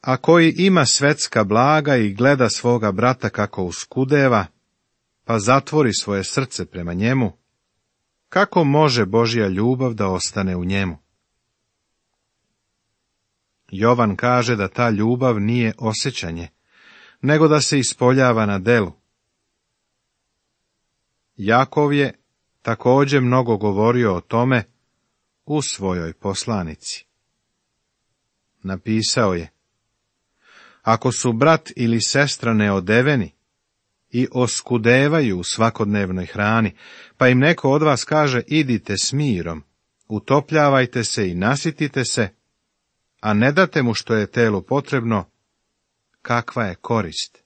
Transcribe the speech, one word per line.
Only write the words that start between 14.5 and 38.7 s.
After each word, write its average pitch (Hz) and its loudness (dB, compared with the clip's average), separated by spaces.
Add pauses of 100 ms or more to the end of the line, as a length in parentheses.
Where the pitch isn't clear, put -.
da 98 -4
ta 120 -2
ljubav 113 0
nije 113 -2
osjećanje, 95 -6 (720)
nego 151 4
da 151 4
se 143 0
ispoljava 123 2
na 101 -2
delu. 104 0 (2500)
Jakov 135 0
je 143 -2 (480)
takođe 135 2
mnogo 123 2
govorio 107 0
o 87 -6
tome 123 0 (840)
u 147 -4
svojoj 90 -6
poslanici. 95 -8 (1600)
Napisao 104 -2
je: 85 -8 (1300)
„Ako 113 0
su 120 -2
brat 156 2
ili 117 -2
sestra 135 -2
neodeveni 107 0 (800)
i 123 -2
oskudevaju 123 0
u 87 -8
svakodnevnoj 101 -2
hrani, 107 0 (420)
pa 127 4
im 127 6
neko 147 2
od 147 2
vas 151 2
kaže: 143 0
'Idite 127 -2